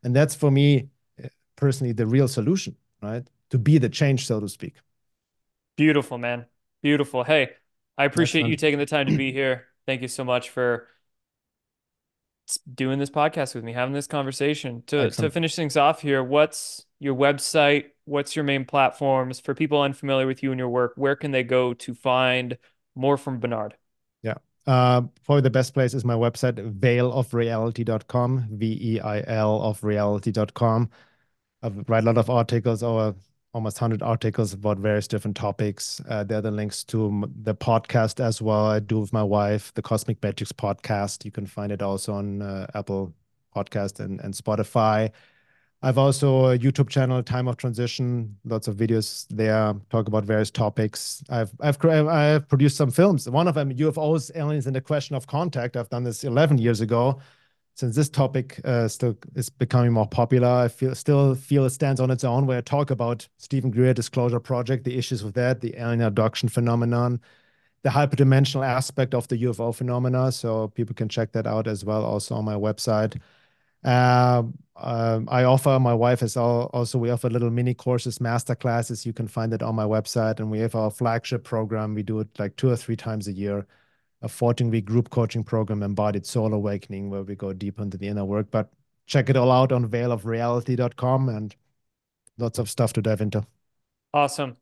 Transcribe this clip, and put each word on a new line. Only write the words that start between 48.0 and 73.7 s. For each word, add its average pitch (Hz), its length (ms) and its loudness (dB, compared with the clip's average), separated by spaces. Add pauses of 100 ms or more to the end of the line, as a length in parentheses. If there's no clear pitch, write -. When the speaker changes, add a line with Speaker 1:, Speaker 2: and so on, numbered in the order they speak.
Speaker 1:
lots 113 240 -4
of 101 80 -4
videos 110 520 0
there, 110 460 2 (140)
talk 113 180 0
about 107 160 0
various 107 260 0
topics. - 800 -2
I've, 113 300 -2
I've 143 180 0
cre-, 156 320 4
I've 151 380 4
produced 143 300 4
some 139 120 2
films. 170 400 4
One 160 200 2
of 139 60 0
them, 143 140 0
U 139 200 0
F 151 80 -4
Os, 156 360 0
Aliens, 147 320 -2
and 135 80 -4
the 131 60 -2
Question 143 380 -4
of 127 100 -8
Contact. 143 480 -4
I've 120 140 -4
done 123 160 -4
this 117 180 -6
eleven 143 340 4
years 113 220 2
ago. 120 400 2 (560)
Since 120 220 -2
this 147 100 4
topic, 135 560 -2
uh, 120 240 2
still 117 300 -2 (180)
is 127 140 -4
becoming 120 420 2
more 110 160 4
popular, 123 400 4
I 123 220 4
feel, 131 260 -4
still 139 400 4
feel 139 300 2
it 127 60 0
stands 135 280 -2
on 127 120 2
its 123 120 -2
own, 131 220 2
where 127 140 0
I - 20 -6
talk 143 280 0
about 117 380 -4 (100)
Stephen 131 320 -2
Greer 127 240 4
Disclosure 120 460 0
Project, 123 460 -2
the 127 120 -2
issues 120 240 -4
with 104 120 -8
that, 127 260 0
the 117 160 -6
alien 117 260 -2
abduction 110 460 2
phenomenon, 120 720 0 (640)
the 139 80 0
hyperdimensional 135 760 4
aspect 127 480 -2
of 120 140 0
the 127 120 -2
U 123 100 0
F 117 100 -4
O 117 140 -2
phenomena. 127 580 0
So 110 380 -4
people 113 260 -6
can 110 140 -4
check 110 240 -4
that 113 120 -2
out 110 220 -2
as 104 160 -6
well, 107 220 -2
also 107 300 -4
on 110 100 -4
my 107 100 -4
website. 107 640 -2 (640)